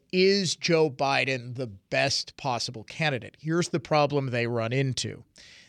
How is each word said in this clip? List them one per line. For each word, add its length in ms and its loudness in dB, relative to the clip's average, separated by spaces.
"Is 440 4
Joe 340 2
Biden 640 -2
the 140 -6
best 680 -2
possible 480 -6
candidate?" 560 -4
Here's 300 0
the 100 -2
problem 460 2
they 200 0
run 280 -2
into. 500 -2